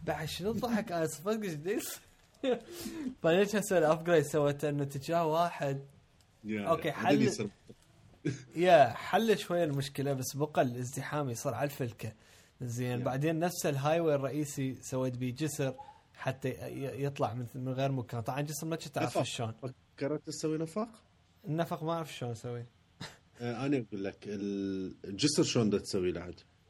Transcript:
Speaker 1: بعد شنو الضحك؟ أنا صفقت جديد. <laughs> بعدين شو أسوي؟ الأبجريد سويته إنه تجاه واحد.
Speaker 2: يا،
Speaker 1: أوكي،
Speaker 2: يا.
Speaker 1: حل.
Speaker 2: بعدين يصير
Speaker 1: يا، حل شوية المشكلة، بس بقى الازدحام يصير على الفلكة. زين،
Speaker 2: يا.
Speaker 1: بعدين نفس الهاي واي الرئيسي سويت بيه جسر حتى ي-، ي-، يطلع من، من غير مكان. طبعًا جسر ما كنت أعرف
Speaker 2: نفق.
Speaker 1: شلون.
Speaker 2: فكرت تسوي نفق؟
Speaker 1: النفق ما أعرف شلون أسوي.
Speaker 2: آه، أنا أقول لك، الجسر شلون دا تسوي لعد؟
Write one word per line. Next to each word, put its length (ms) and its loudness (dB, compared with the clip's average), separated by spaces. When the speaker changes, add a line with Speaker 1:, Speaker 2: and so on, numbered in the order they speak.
Speaker 1:
بعد 240 -4
شنو 240 -4
الضحك؟ 400 -2
أنا 160 0
صفقت 320 -2
جديد. 400 -2
<laughs> 800 -4
بعدين 240 6
شو 100 0
أسوي؟ 200 2
الأبجريد 460 6
سويته 460 2
إنه 140 0
تجاه 440 0
واحد. 540 0
Speaker 2:
يا، 180 -2
Speaker 1:
أوكي، 260 0
Speaker 2:
يا. 60 -2
Speaker 1:
حل. 100 -6
Speaker 2:
بعدين 240 6
يصير 220 -2
Speaker 1:
يا، 340 10
حل 480 2
شوية 260 0
المشكلة، 500 0
بس 220 -4
بقى 260 0
الازدحام 680 -2
يصير 240 -4
على 120 -2
الفلكة. 480 -6
زين، 380 -2
Speaker 2:
يا. 60 -2
Speaker 1:
بعدين 340 0
نفس 260 -2
الهاي 340 2
واي 160 4
الرئيسي 680 -2
سويت 360 -2
بيه 180 -2
جسر 400 -2
حتى 320 -4
ي-، 40 -4
ي-، 500 -6
يطلع 300 0
من، 120 -4
من 140 -4
غير 220 0
مكان. 300 -4
طبعًا 200 -4
جسر 260 -4
ما 80 -2
كنت 220 -6
أعرف 200 0
Speaker 2:
نفق. 60 2
Speaker 1:
شلون. 280 -4
Speaker 2:
فكرت 760 -6
تسوي 300 -4
نفق؟ 320 -4
Speaker 1:
النفق 360 -2
ما 80 -2
أعرف 220 -4
شلون 180 -6
أسوي. 340 -8
Speaker 2:
آه، 240 -4
أنا 120 2
أقول 260 -4
لك، 140 -4
الجسر 1160 -2
شلون 260 2
دا 80 4
تسوي 340 0
لعد؟ 280 -8